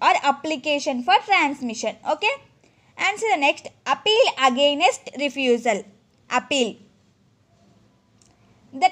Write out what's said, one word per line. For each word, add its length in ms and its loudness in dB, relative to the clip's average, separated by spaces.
or 100 6
application 800 -2
for 120 2
transmission. 720 -2
Okay. 200 0
And 220 -2
see 120 -2
the 80 2
next, 300 -4
appeal 400 2
against 760 2
refusal. 640 0
Appeal. 460 -2
The 200 2